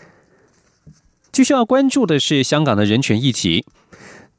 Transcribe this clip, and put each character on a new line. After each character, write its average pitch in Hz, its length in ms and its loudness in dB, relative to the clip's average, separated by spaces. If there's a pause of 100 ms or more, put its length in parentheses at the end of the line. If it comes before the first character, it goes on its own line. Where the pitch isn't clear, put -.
(1300)
继 269 100 0
续 269 120 2
要 247 100 2
关 262 240 0
注 254 180 0
的 156 140 0
是 135 240 0
香 151 220 0
港 117 100 0
的 104 80 2
人 107 180 2
权 117 220 -2
议 135 80 0
题。 92 320 -2 (760)